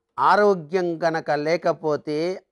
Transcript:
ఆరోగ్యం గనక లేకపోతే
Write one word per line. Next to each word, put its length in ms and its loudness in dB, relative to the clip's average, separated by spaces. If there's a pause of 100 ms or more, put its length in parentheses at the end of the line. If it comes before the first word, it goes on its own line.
(180)
ఆరోగ్యం 840 2
గనక 280 -2
లేకపోతే 1200 -2